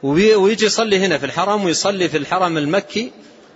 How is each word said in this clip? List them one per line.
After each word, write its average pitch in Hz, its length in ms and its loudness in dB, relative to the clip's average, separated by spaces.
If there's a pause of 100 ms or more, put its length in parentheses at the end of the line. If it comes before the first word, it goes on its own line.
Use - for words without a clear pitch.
وي-، 185 320 4
ويجي 208 300 2
يصلي 208 340 0
هنا 185 180 0
في 131 80 -6
الحرم 190 400 -2
ويصلي 180 440 0
في 151 80 -4
الحرم 170 400 -2
المكي: 196 540 -4 (440)